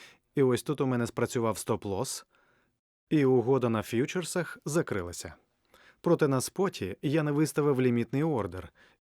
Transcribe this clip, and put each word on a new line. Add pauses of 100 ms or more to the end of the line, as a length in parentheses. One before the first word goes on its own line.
(360)
І
ось
тут
у
мене
спрацював
стоп-лосс, (840)
і
угода
на
ф'ючерсах
закрилася. (680)
Проте
на
споті
я
не
виставив
лімітний
ордер, (400)